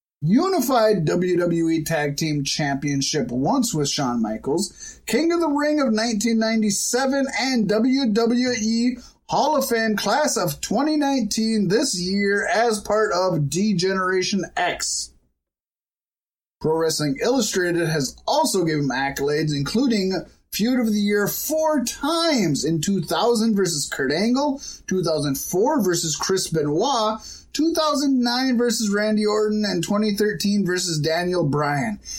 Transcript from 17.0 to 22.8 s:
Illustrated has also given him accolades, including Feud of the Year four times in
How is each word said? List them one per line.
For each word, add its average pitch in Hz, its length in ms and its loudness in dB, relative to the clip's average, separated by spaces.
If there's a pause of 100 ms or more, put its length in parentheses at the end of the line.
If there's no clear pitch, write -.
Illustrated 185 640 0
has 151 280 -2 (100)
also 226 380 2
given 151 220 0
him 135 40 -2
accolades, 139 640 -2
including 196 580 0 (400)
Feud 247 260 0
of 226 120 0
the 208 80 0
Year 202 280 2
four 311 560 0
times 269 800 0
in 160 160 0